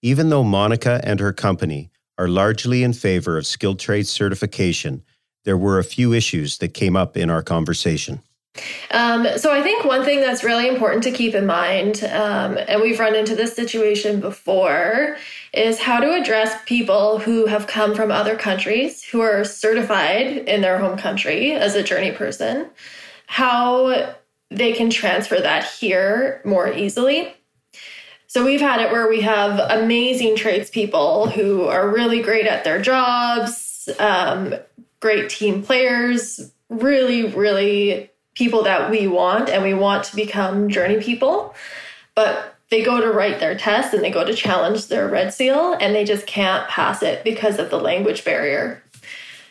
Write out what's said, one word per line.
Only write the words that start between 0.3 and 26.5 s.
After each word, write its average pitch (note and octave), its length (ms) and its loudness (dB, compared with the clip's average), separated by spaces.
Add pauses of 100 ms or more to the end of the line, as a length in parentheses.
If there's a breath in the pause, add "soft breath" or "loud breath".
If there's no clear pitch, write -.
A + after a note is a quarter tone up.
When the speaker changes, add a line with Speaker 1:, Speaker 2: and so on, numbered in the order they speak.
Speaker 1:
Monica A2 600 2
and G2+ 160 0
her G2+ 120 0
company E2+ 560 -2 (280)
are F#2 100 0
largely A2+ 560 2
in A#2+ 100 2
favor F2+ 440 0
of D2+ 100 -4
skilled G2 320 -2
trades G#2 300 -2
certification, F#2 920 -2 (420)
there G2 120 2
were F#2+ 220 2
a F2+ 60 0
few A#2+ 280 2
issues E2+ 440 -2
that F2 160 -6
came F#2+ 240 0
up F#2 180 0
in F2 140 0
our E2 120 0
conversation. E2 800 -2 (680 loud breath)
Speaker 2:
Um, A#3 360 2 (100)
so D4+ 140 2
I C#4+ 100 2
think G4+ 240 0
one C4+ 180 2
thing C#4+ 180 2
that's B3+ 220 0
really A#3 240 2
important A#3 360 0
to B3 80 0
keep A#3 240 -2
in G3 100 2
mind, F#3+ 600 0
um, G3 520 -2 (100)
and G#3+ 140 2
we've A3+ 180 2
run G#3+ 160 2
into G#3+ 200 0
this A3+ 200 -2
situation G#3+ 640 0
before, G3 1000 0 (360 loud breath)
is A3 260 2
how A#3+ 200 2
to D4 140 2
address A3 520 0
people G#3+ 540 2
who A3+ 260 2
have G#3 220 0
come G#3+ 280 0
from G#3+ 160 0
other G#3+ 240 0
countries A3 680 -2
who A#3 180 -2
are G#3+ 220 2
certified G#3+ 920 0 (100)
in G3+ 140 2
their F#3 160 2
home F#3+ 200 0
country G3+ 560 -2
as G#3 220 0
a G3+ 80 2
journey F#3+ 280 -2
person, A#3 580 -4 (560 loud breath)
how B3 880 2 (340)
they A3+ 240 0
can A#3 160 2
transfer F#3 500 0
that D3+ 260 0
here G#3+ 800 0
more F#3 260 2